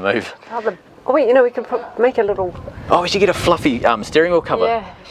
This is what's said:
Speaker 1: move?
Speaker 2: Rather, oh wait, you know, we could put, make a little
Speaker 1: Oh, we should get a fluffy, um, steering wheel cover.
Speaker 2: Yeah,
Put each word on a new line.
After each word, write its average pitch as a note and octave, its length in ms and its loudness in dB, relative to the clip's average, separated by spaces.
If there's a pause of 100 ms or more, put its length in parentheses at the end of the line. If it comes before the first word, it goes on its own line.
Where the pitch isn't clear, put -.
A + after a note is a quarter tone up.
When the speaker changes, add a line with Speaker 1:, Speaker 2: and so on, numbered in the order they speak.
(140)
Speaker 1:
move? G#2+ 200 -4 (160)
Speaker 2:
Rather, A3 280 -6 (280)
oh B3+ 80 0
wait, C#4 140 2
you A#3 60 4
know, C4 100 6
we B3 80 2
could A#3+ 160 -8
put, - 320 -8
make B3 180 0
a A#3 60 4
little F#3+ 320 -4 (340)
Speaker 1:
Oh, E3+ 120 4
we F3 80 -2
should G3 100 0
get F#3 100 4
a E3+ 40 2
fluffy, D#3 520 0
um, A2+ 180 2
steering E3 280 2
wheel E3+ 100 2
cover. C#3+ 240 -2
Speaker 2:
Yeah, A3+ 200 -2 (260)